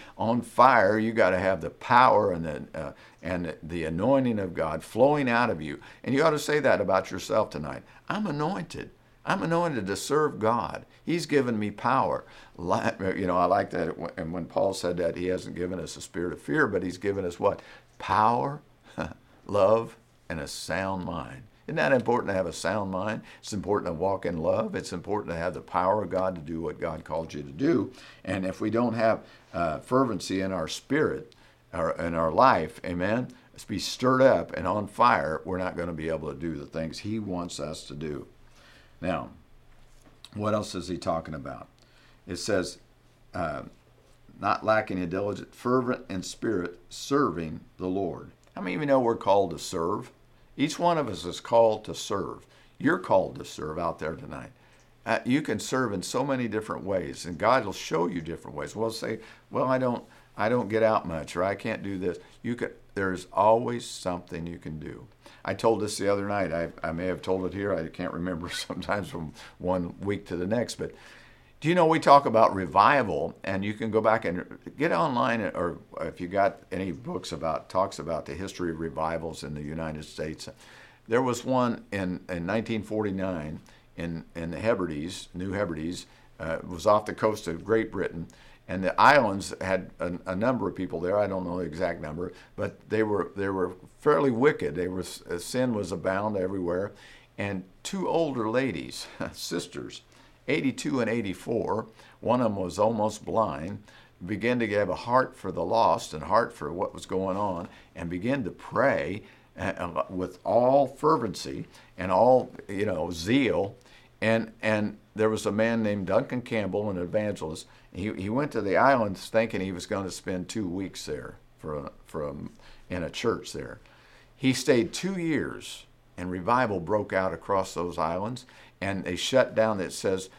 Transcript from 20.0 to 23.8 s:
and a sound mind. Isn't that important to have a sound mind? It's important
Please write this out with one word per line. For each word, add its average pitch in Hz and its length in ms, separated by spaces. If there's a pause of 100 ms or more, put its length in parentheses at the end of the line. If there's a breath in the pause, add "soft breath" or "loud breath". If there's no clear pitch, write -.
and 85 100
a 71 80
sound 92 580
mind. 65 380 (260 soft breath)
Isn't 156 80
that 151 160
important 120 360
to 98 60
have 92 120
a 80 60
sound 98 380
mind? 101 320 (160 loud breath)
It's - 140
important 95 340